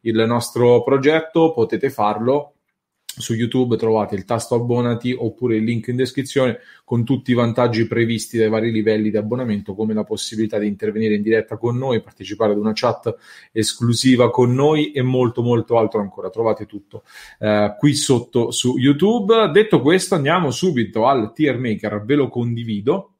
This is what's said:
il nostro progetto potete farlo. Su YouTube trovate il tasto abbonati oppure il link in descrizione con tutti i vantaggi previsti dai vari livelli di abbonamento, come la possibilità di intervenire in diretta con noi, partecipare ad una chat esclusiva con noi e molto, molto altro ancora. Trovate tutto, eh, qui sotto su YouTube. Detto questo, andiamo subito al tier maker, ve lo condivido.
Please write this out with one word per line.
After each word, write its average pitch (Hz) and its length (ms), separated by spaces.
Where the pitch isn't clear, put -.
il 113 260
nostro 120 560
progetto 143 520
potete 123 360
farlo. 113 640
Su - 140
YouTube 117 440
trovate 110 380
il 92 120
tasto 117 280
abbonati 120 640
oppure 117 380
il 110 80
link 113 240
in 123 80
descrizione 127 640
con 120 200
tutti 127 260
i 123 40
vantaggi 117 520
previsti 117 500
dai 110 140
vari 110 200
livelli 107 400
di 104 60
abbonamento, 107 580
come 110 200
la 107 100
possibilità 107 540
di 104 80
intervenire 107 480
in 104 80
diretta 110 340
con 120 220
noi, 127 240
partecipare 104 500
ad 101 60
una 107 160
chat 113 400
esclusiva 117 800
con 123 220
noi 151 400
e 139 80
molto, 127 420
molto 117 360
altro 110 220
ancora. 95 280
Trovate 107 380
tutto, 104 380
eh, 104 400
qui 143 160
sotto 120 560
su 123 260
YouTube. 196 760
Detto 190 300
questo, 180 340
andiamo 156 360
subito 117 560
al 123 280
tier 135 240
maker, 104 460
ve 127 120
lo 135 120
condivido. 120 920